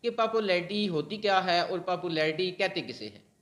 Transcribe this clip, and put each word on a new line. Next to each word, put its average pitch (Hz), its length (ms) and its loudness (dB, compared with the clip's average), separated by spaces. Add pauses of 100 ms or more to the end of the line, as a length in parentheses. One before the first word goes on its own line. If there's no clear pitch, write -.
कि 233 100 0
पॉपुलैरिटी 208 720 0
होती 165 320 -2
क्या 202 220 4
है 175 240 2
और 185 160 -2
पॉपुलैरिटी 175 720 0
कहते 185 280 -2
किसे 113 240 -10
हैं। 107 180 -16 (200)